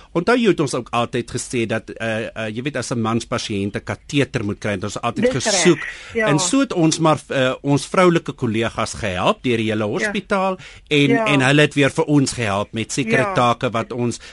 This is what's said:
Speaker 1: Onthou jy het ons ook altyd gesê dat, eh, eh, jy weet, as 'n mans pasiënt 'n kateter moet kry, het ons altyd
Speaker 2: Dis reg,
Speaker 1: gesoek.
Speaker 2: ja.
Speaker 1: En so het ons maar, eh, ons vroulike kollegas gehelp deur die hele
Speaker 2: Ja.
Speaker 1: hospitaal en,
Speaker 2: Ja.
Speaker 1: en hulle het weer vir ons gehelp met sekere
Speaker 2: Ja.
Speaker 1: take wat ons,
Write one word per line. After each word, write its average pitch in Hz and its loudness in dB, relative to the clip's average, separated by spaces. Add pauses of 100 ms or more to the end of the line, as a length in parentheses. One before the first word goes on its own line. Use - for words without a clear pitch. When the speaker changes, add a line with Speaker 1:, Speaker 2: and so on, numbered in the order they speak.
(120)
Speaker 1:
Onthou 196 2
jy 233 4
het 170 4
ons 139 0
ook 123 -4
altyd 120 -2
gesê 120 -4
dat, 110 -4
eh, 113 -6
eh, 110 -6
jy 120 -6
weet, 147 -6
as 123 -6
'n 120 -2
mans 113 0
pasiënt 101 -4
'n 113 -6
kateter 123 -2
moet 104 -4
kry, 107 -2
het 95 -4
ons 101 -8
altyd 220 0
Speaker 2:
Dis - -
reg, 127 -2 (120)
Speaker 1:
gesoek. 175 4 (360)
Speaker 2:
ja. 226 0
Speaker 1:
En 147 2
so 269 2
het 277 0
ons 160 2
maar, 156 4 (120)
eh, 131 0
ons 143 2
vroulike 175 2
kollegas 113 -2
gehelp 104 -2
deur 120 0
die 110 -2
hele 107 -2
Speaker 2:
Ja. 104 -4
Speaker 1:
hospitaal 190 -4 (320)
en, 143 4
Speaker 2:
Ja. 135 4
Speaker 1:
en 139 2
hulle 143 4
het 147 2
weer 139 4
vir 160 0
ons 147 4
gehelp 101 -2
met 110 -4
sekere 151 0
Speaker 2:
Ja. 196 -2
Speaker 1:
take 123 2
wat 113 -4
ons, 120 -4 (120)